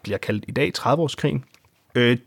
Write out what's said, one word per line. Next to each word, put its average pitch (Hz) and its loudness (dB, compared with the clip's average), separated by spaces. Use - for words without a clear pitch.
bliver 101 -4
kaldt 107 -4
i 101 -12
dag 143 0
tredive-årskrigen. 143 0
Øh, 120 4